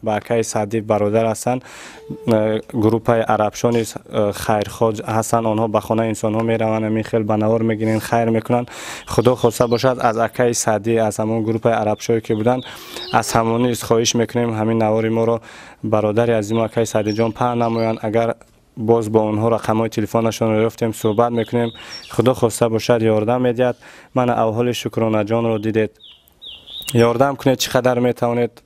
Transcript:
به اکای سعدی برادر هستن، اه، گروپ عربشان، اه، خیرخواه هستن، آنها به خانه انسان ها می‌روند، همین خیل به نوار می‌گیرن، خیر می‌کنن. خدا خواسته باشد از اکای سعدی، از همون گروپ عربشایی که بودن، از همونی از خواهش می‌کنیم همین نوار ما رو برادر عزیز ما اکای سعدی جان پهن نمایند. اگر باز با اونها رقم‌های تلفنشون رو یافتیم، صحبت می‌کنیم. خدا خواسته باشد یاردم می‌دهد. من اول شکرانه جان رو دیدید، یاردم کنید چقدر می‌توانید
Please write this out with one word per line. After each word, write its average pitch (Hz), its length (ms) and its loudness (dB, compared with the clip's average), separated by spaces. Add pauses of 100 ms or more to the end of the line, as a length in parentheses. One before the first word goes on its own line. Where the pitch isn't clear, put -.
به 110 100 -2
اکای 113 300 -2
سعدی 107 380 -2
برادر 107 440 0
هستن، 120 340 -2 (680)
اه، 110 320 2
گروپ 110 500 0
عربشان، 110 680 2 (380)
اه، 104 180 0
خیرخواه 110 640 0 (140)
هستن، 113 380 0
آنها 110 220 0
به 107 120 0
خانه 113 240 0
انسان 110 320 -2
ها 113 60 -2
می‌روند، 110 420 0
همین 110 200 -2
خیل 110 200 -2
به 107 120 0
نوار 107 260 2
می‌گیرن، 110 380 0
خیر 117 260 0
می‌کنن. 117 400 0 (420)
خدا 123 280 4
خواسته 123 300 2
باشد 120 340 2
از 117 180 0
اکای 117 360 0
سعدی، 113 460 0
از 110 200 0
همون 110 240 -2
گروپ 110 240 0
عربشایی 110 540 0
که 113 140 -2
بودن، 123 260 0 (520)
از 117 200 2
همونی 117 360 2
از 117 140 -4
خواهش 117 320 2
می‌کنیم 117 380 0
همین 110 300 0
نوار 110 260 0
ما 113 140 0
رو 117 160 0 (440)
برادر 107 540 2
عزیز 107 160 -2
ما 113 120 2
اکای 113 200 -2
سعدی 107 280 0
جان 113 180 0
پهن 120 300 -2
نمایند. 113 400 0
اگر 113 340 0 (420)
باز 113 340 2
با 110 100 6
اونها 107 280 0
رقم‌های 113 400 0
تلفنشون 110 680 0
رو 107 60 2
یافتیم، 113 300 -2
صحبت 113 400 0
می‌کنیم. 117 400 -2 (380)
خدا 120 240 2
خواسته 117 340 0
باشد 113 340 2
یاردم 110 400 2
می‌دهد. 123 340 0 (400)
من 123 140 2
اول 113 420 0
شکرانه 110 520 -2
جان 113 200 0
رو 113 140 0
دیدید، 107 340 0 (1000)
یاردم 120 420 4
کنید 131 220 0
چقدر 123 420 0
می‌توانید 120 520 0 (140)